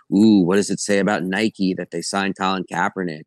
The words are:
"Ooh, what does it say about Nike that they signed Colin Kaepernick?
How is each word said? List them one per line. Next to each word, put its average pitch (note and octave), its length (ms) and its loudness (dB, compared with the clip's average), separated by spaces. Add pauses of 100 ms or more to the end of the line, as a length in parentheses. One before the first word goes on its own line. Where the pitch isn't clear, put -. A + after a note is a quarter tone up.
(120)
"Ooh, G#2 280 6
what F2+ 160 2
does G2+ 120 0
it G2 120 -4
say G2+ 180 0
about G2 240 0
Nike F#2+ 520 -2
that F2+ 180 -10
they E2+ 100 -8
signed G2 340 -4
Colin F#2+ 280 -2
Kaepernick? F2 640 -6